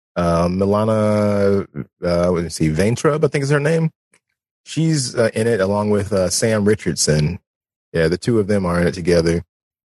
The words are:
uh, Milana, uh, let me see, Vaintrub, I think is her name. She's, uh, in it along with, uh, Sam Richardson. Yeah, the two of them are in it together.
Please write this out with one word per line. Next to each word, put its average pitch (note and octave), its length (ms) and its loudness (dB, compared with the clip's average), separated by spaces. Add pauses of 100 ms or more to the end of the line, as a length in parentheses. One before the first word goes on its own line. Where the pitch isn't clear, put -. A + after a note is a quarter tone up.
(160)
uh, E2+ 320 0
Milana, G#2 1200 0 (360)
uh, F2 280 0
let E2+ 120 -2
me D#2+ 60 -6
see, D#2 200 -2
Vaintrub, B2 540 0
I C#3+ 40 4
think C#3 160 -4
is C#3 80 -2
her D3 80 2
name. D#3+ 320 0 (720)
She's, D3+ 520 -2
uh, A2+ 200 2
in A2 100 0
it A#2 140 2
along G#2 320 0
with, G2 220 0
uh, F#2 160 0
Sam G#2+ 360 0
Richardson. E2+ 760 0 (540)
Yeah, E2 140 2
the F2 100 0
two A#2 220 0
of G2 80 0
them G2+ 180 0
are F2 160 0
in F2 60 2
it E2 60 -2
together. E2+ 500 2 (440)